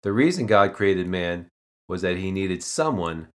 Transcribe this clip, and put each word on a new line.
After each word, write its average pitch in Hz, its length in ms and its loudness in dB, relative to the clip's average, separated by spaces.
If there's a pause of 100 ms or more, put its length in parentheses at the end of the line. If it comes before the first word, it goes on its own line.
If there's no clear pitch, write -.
The 101 100 -2
reason 151 320 2
God 101 300 4
created 95 320 2
man 87 400 -4 (400)
was 90 160 -6
that 90 140 0
he 95 120 -4
needed 95 320 -2
someone 85 760 -4